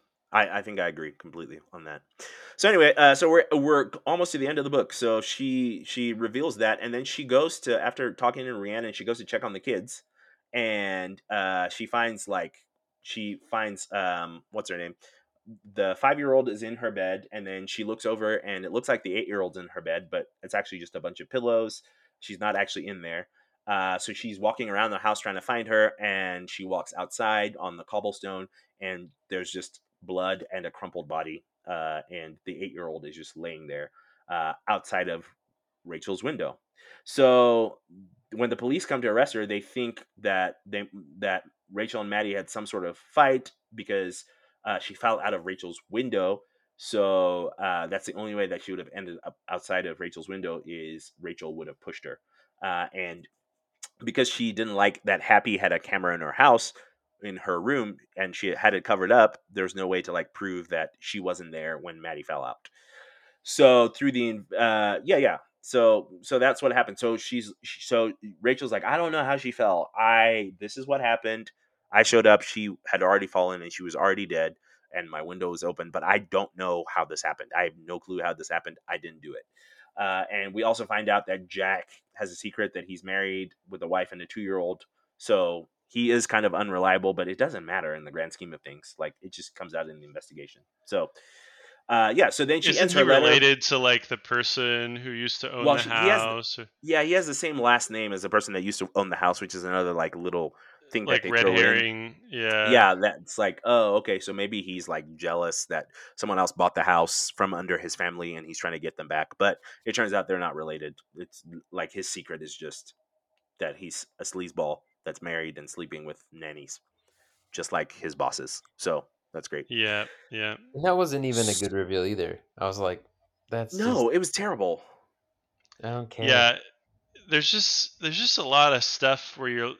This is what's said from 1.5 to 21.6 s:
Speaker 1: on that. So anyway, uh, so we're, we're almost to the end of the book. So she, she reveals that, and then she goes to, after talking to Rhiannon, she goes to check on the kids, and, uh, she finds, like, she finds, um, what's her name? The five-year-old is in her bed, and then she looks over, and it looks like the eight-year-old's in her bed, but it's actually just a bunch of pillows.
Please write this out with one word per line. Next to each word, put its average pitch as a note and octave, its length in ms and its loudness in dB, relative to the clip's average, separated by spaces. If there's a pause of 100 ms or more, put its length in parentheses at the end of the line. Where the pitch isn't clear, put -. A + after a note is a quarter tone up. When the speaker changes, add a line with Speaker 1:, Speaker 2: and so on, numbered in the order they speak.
Speaker 1:
on E2 140 -18
that. D2+ 160 -14 (560)
So G3 100 4
anyway, D#3+ 300 8
uh, C#3+ 180 12
so E3 140 4
we're, E3 240 8
we're C#3+ 380 4 (140)
almost F3 280 0
to D#3 40 -2
the C3+ 100 -2
end D3+ 100 -4
of C#3 60 0
the C#3 60 -6
book. C3 220 2
So A2 300 0
she, B2+ 640 -4
she A#2+ 280 -4
reveals A2+ 440 -4
that, A2 240 2
and A#2+ 120 -6
then B2+ 120 -4
she D3 180 -8
goes C3+ 380 2
to, A#2+ 200 0
after A#2 320 -2
talking B2+ 320 -2
to B2+ 80 -8
Rhiannon, G#2+ 400 -8
she G2 120 -14
goes A#2 140 -4
to G#2 60 -16
check A2+ 180 -4
on G#2+ 100 -8
the F#2+ 60 -12
kids, - 440 -6 (500)
and, G2 760 -4
uh, F#2+ 400 0
she - 160 -10
finds, A#2 420 -4
like, F2+ 380 -6 (360)
she G#2 360 -10 (120)
finds, G#2+ 440 -4
um, F2 580 -4
what's G#2+ 180 -8
her F2+ 80 -8
name? E2+ 180 -12 (800)
The F#2+ 260 0
five-year-old C3+ 500 4
is G#2+ 140 -6
in A#2 140 -8
her A2+ 140 -4
bed, F#2+ 400 -4
and G#2 140 -10
then F#2+ 220 -10
she - 160 -8
looks A2 220 -8
over, A2 320 -2
and F#2 280 -8
it E2+ 60 -10
looks B2 180 -2
like - 140 0
the F#2 120 -6
eight-year-old's F#2+ 420 -4
in F2 120 -14
her F2 120 -12
bed, E2 300 -6
but F2 160 -4 (160)
it's F#2 120 -6
actually F#2+ 240 -4
just E2+ 160 -14
a F2+ 60 -10
bunch F2 180 -10
of F#2 100 -18
pillows. A#2 540 0 (360)